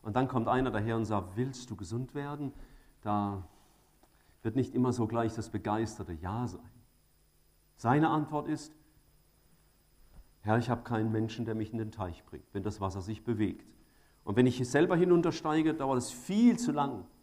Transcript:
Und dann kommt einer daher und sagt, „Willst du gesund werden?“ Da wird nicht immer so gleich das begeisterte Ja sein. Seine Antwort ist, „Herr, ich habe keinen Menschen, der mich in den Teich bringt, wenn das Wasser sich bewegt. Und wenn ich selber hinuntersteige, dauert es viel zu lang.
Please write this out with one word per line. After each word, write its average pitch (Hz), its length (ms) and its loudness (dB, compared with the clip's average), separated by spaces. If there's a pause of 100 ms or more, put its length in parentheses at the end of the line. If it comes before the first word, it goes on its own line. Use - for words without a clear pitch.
Und 107 140 -6
dann 131 120 4
kommt 113 200 0
einer 123 240 2
daher 107 240 0
und 113 100 0
sagt, 98 300 -4
„Willst 131 340 -6
du 107 60 -8
gesund 113 400 -8
werden?“ 143 360 -6 (500)
Da 101 420 -2 (960)
wird 113 140 -2
nicht 127 180 0
immer 127 180 2
so 113 140 0
gleich 113 300 0
das 110 140 -6
begeisterte 107 640 -4
Ja 95 340 -4
sein. - 220 -12 (1040)
Seine 151 340 4
Antwort 151 380 -2
ist, 156 260 -6 (1700)
„Herr, 110 160 2
ich 120 120 0
habe 117 120 -2
keinen 110 300 0
Menschen, 110 340 -2
der 113 80 -4
mich 110 180 -4
in 117 60 -6
den 107 140 -4
Teich 90 340 -8
bringt, - 280 -16
wenn 101 100 -4
das 98 180 -4
Wasser 95 200 -4
sich 104 220 -8
bewegt. 107 440 0 (560)
Und 104 120 -4
wenn 127 100 8
ich 127 240 0
selber 175 260 4
hinuntersteige, 165 760 4
dauert 135 240 0
es 120 140 -4
viel 233 480 4
zu 233 120 0
lang. 139 280 -2 (240)